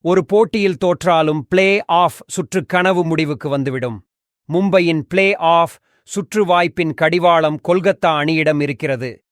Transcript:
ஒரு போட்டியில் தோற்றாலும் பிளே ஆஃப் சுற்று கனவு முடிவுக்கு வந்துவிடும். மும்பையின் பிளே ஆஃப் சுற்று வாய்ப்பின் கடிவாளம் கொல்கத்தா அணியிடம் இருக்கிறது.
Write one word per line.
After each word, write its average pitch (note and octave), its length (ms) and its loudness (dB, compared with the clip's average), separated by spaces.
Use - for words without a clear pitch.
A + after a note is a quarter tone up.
ஒரு F3 220 2
போட்டியில் G3+ 600 0
தோற்றாலும் D#3+ 540 0
பிளே F#3+ 380 2
ஆஃப் E3+ 400 0
சுற்று F#3 400 -6
கனவு F3+ 380 0
முடிவுக்கு D#3 440 -2
வந்துவிடும். C3 580 -4
மும்பையின் F3 480 2
பிளே F#3+ 340 0
ஆஃப் E3+ 420 0
சுற்று G3+ 420 -4
வாய்ப்பின் F3 480 0
கடிவாளம் E3 760 2
கொல்கத்தா F#3 380 0
அணியிடம் D#3 560 0
இருக்கிறது. C3+ 680 -6